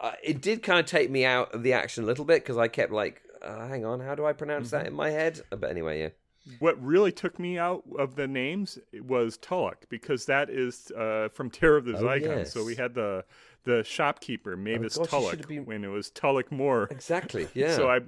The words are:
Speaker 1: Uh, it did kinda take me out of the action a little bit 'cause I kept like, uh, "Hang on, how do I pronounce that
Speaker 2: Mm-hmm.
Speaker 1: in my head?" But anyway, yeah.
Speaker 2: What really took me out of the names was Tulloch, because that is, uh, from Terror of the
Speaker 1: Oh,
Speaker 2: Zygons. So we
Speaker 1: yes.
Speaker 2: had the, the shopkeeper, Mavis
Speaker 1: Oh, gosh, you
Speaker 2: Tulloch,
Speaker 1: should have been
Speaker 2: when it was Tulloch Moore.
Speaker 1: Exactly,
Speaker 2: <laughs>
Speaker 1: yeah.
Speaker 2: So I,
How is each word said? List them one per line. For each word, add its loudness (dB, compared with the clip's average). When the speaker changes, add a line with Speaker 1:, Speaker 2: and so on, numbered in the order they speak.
Speaker 1:
Uh, -4
it -2
did 0
kinda 4
take 2
me 4
out 2
of -4
the 4
action 0
a -2
little 0
bit 6
'cause -4
I 4
kept 0
like, -2
uh, -10
"Hang -6
on, -4
how -8
do -2
I 2
pronounce -6
that -2
Speaker 2:
Mm-hmm. -6
Speaker 1:
in -8
my -2
head?" 0
But -4
anyway, -2
yeah. -4
Speaker 2:
What 2
really 4
took -6
me -4
out 0
of 0
the -4
names -4
was 2
Tulloch, -4
because -4
that 2
is, -4
uh, -2
from -8
Terror 6
of 0
the -2
Speaker 1:
Oh, -2
Speaker 2:
Zygons. 0
So -4
we -4
Speaker 1:
yes. -6
Speaker 2:
had -4
the, -2
the 4
shopkeeper, -2
Mavis -4
Speaker 1:
Oh, -2
gosh, 0
you -8
Speaker 2:
Tulloch, 2
Speaker 1:
should -4
have -14
been -8
Speaker 2:
when -6
it -6
was -6
Tulloch 2
Moore. 2
Speaker 1:
Exactly, -4
Speaker 2:
<laughs> -16
Speaker 1:
yeah. 2
Speaker 2:
So 4
I, 6